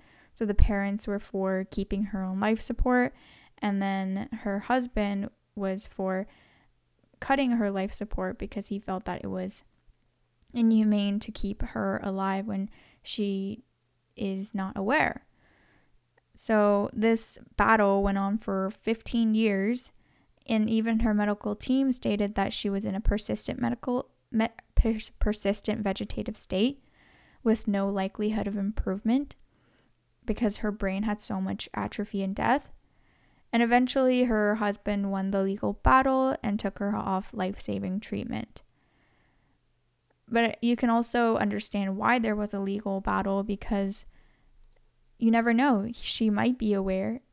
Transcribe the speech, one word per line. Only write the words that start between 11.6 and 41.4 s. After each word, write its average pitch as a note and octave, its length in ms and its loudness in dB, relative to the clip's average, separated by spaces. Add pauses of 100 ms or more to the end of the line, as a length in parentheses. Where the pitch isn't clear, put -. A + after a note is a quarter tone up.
her G#3+ 420 -2
alive F#3+ 440 -2
when G3+ 220 -4 (340)
she G3 600 -4 (520)
is G3 380 -6
not F#3+ 240 -4
aware. A3 480 0 (1120)
So G#3 580 2
this A3+ 460 2 (180)
battle G3+ 460 4
went G3 140 2
on G3 200 0
for F#3+ 320 -2
fifteen A3+ 640 -2
years, G#3+ 580 0 (540)
and A3 240 2
even A3+ 300 2
her A3 140 4
medical G#3 420 0
team C4 360 2
stated G#3 440 0
that G#3+ 180 0
she - 160 -2
was G3 160 -2
in G#3 80 -2
a G3 80 -4
persistent - 580 0
medical, A#3+ 500 -4 (220)
me-, A3 180 0 (260)
pers-, A3 340 4 (100)
persistent G#3+ 640 0
vegetative G#3 540 -4
state A#3 460 -2 (600)
with A3+ 240 2
no G3 200 0
likelihood G#3 600 -2
of G3+ 80 -4
improvement G#3 800 -2 (880)
because G#3+ 340 0
her G#3+ 140 -2
brain G3 300 -4
had G#3+ 200 -2
so G3 200 -4
much G3 320 -4
atrophy G3+ 480 -4
and F#3+ 140 -4
death. - 340 0 (840)
And A#3 120 4
eventually B3+ 640 4
her G#3+ 300 2
husband G3+ 560 -2
won F#3+ 200 -2
the G3 100 2
legal G3+ 320 -2
battle C4 720 4
and G#3+ 160 -2
took - 180 -4
her G3+ 180 -2
off G3 380 -4
life-saving G3 640 -4
treatment. - 640 -8 (1700)
But A#3 280 2
you A#3 160 2
can A#3+ 120 2
also A#3 460 2
understand G3+ 600 -2